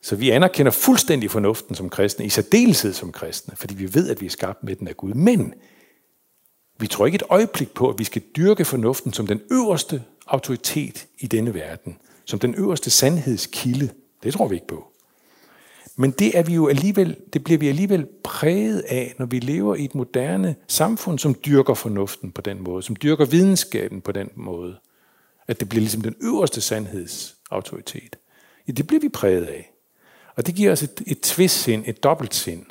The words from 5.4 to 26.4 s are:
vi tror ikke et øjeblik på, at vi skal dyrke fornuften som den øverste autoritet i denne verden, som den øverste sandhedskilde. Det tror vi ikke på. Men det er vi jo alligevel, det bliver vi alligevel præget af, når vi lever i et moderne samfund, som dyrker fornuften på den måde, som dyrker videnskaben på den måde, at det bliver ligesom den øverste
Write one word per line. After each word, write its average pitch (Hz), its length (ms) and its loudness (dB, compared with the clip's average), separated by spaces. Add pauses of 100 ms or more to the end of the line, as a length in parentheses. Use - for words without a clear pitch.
vi 110 80 -4
tror - 180 2
ikke 160 100 2
et 202 140 2
øjeblik 175 440 2
på, 127 160 2
at 107 100 -4
vi 113 40 -2
skal - 180 -6 (140)
dyrke 185 300 4
fornuften 123 480 -2
som 107 140 -4
den 104 140 0 (100)
øverste 185 520 0 (240)
autoritet - 800 -4 (120)
i - 80 -8
denne 113 260 0
verden, 82 440 -10 (280)
som 107 140 -6
den 123 160 0
øverste 190 340 -2
sandhedskilde. 127 1000 0 (340)
Det 120 100 -2
tror 101 140 0
vi 98 80 -2
ikke - 120 -8
på. 80 200 -12 (1080)
Men 131 160 2
det 202 260 2
er 170 60 4
vi 170 100 0
jo 160 140 4
alligevel, 165 500 2 (160)
det 143 100 -2
bliver 160 140 4
vi 147 100 2
alligevel 170 380 2 (180)
præget 202 560 0
af, 123 400 -4
når 131 60 -2
vi 123 140 -2
lever 170 360 -2
i 147 100 -4
et 135 100 -8
moderne 147 600 -2 (120)
samfund, 180 520 -2
som 139 160 2 (100)
dyrker 139 280 6
fornuften 98 580 -4
på - 100 -10
den 98 220 -8
måde, 90 200 -6
som 110 120 -6
dyrker 147 300 4
videnskaben 131 760 2
på 101 100 -8
den 98 240 -6
måde, 90 400 -10 (720)
at - 120 -4
det 98 100 -4
bliver 110 120 2
ligesom 110 200 -2
den 110 200 -6
øverste 196 400 0